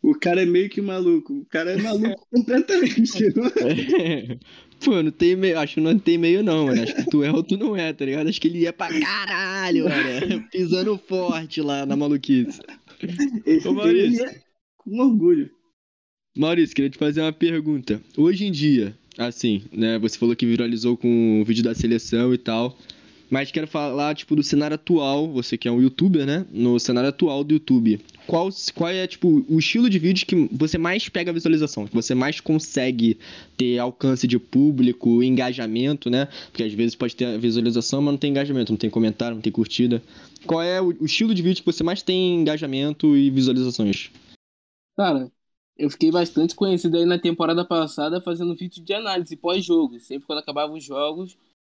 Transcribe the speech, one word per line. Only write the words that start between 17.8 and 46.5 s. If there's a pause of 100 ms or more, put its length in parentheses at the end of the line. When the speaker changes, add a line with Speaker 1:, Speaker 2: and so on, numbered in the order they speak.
Speaker 2:
Hoje
em
dia, (200)
assim,
né,
você
falou
que
viralizou
com
o
vídeo
da
seleção
e
tal, (540)
mas
quero
falar,
tipo,
do
cenário
atual,
você
que
é
um
youtuber,
né?
No
cenário
atual
do
YouTube, (260)
qual, (240)
qual
é,
tipo,
o
estilo
de
vídeo
que
você
mais
pega
visualização,
que
você
mais
consegue (380)
ter
alcance
de
público,
engajamento,
né? (180)
Porque
às
vezes
pode
ter
visualização,
mas
não
tem
engajamento,
não
tem
comentário,
não
tem
curtida. (460)
Qual
é
o, (120)
o
estilo
de
vídeo
que
você
mais
tem
engajamento
e
visualizações? (880)
Speaker 3:
Cara, (460)
eu
fiquei
bastante